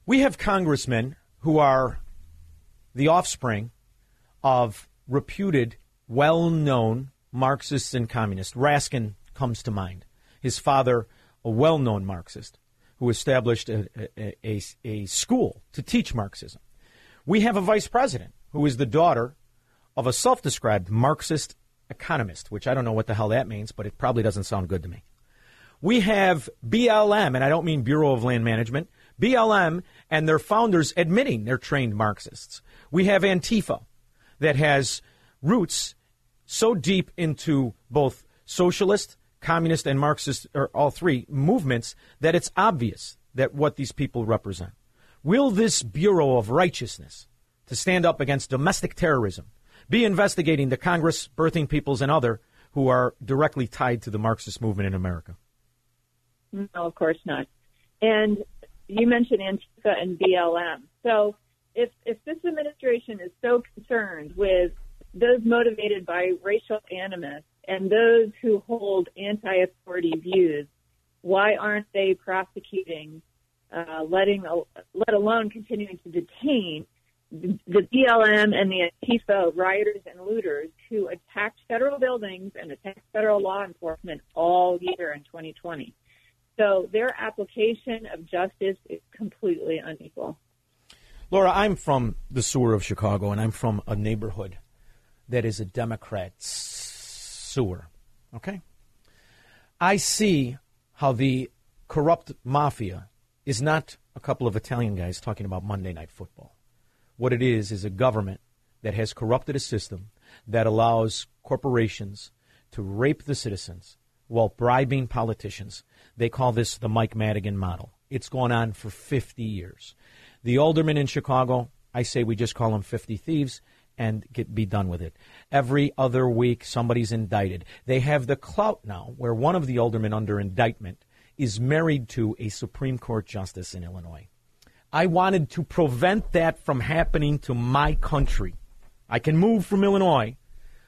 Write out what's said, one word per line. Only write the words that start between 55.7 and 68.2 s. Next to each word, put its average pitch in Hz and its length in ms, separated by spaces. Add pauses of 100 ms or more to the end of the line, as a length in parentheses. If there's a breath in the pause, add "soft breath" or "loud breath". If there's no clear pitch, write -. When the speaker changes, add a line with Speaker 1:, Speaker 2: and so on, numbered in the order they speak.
Speaker 2:
No, 202 220
of 170 200
course 160 300
not. 139 240 (520)
And 214 380 (480)
you 220 220
mentioned 240 320
Antifa 196 600
and 180 160
B 185 220
L 170 180
M. 165 280 (180)
So 208 320 (400)
if, 240 160 (160)
if 226 180
this 320 120 (100)
administration 269 720
is 180 120 (100)
so 240 180 (140)
concerned 185 600
with 185 340 (440)
those 240 280
motivated 214 640
by 180 240 (140)
racial 214 340 (180)
animus 175 460 (240)
and 190 240
those 226 400 (100)